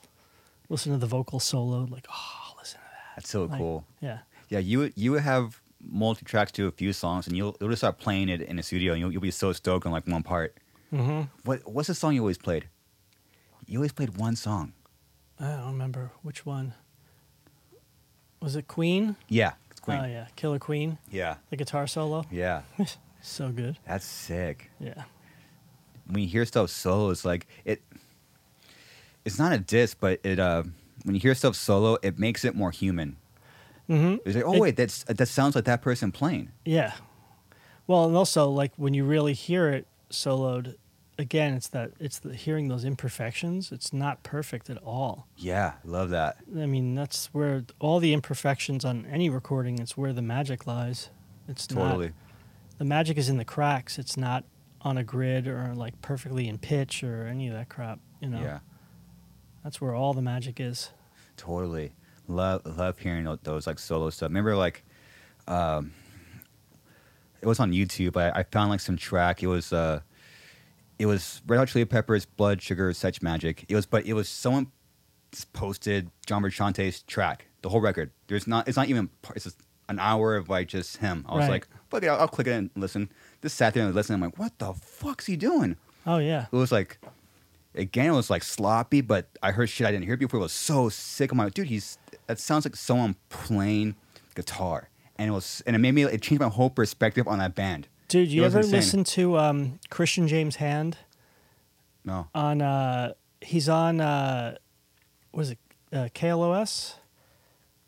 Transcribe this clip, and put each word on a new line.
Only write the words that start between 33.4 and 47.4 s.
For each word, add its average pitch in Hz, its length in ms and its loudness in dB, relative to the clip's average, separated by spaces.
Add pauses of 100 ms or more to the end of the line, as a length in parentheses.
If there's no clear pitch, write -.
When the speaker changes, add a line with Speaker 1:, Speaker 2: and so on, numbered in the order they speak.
Speaker 1:
Mm-hmm. 170 260 4 (100)
Speaker 2:
It's - 100 0
like, 120 100 2
"Oh, 180 100 4
Speaker 1:
It 208 40 8
Speaker 2:
wait, 165 160 6
that's, - 300 0
that 117 240 2
sounds 139 260 4
like 117 80 2
that 120 180 2
person 123 300 0
playing." 139 400 -2 (140)
Speaker 1:
Yeah. 160 260 2 (960)
Well, 180 160 6
and 165 140 4
also, 160 320 6
like, 139 260 0
when 139 180 0
you 139 120 2
really 147 260 4
hear 170 380 0
it 135 180 -2 (220)
soloed, 127 680 -2 (420)
again, 151 360 0
it's 127 160 -6
that, 120 220 -6 (100)
it's 147 180 -8
the, 139 160 -12
hearing 151 320 -4
those 123 160 -4
imperfections. 139 880 -6
It's - 220 -10
not 139 300 -2
perfect 143 460 -8
at 120 100 -10
all. 120 480 -6 (100)
Speaker 2:
Yeah, 90 380 0 (100)
love 87 240 -2
that. 80 300 0 (200)
Speaker 1:
I 151 60 -2
mean, 131 280 0
that's 139 340 -6
where 143 360 -2 (160)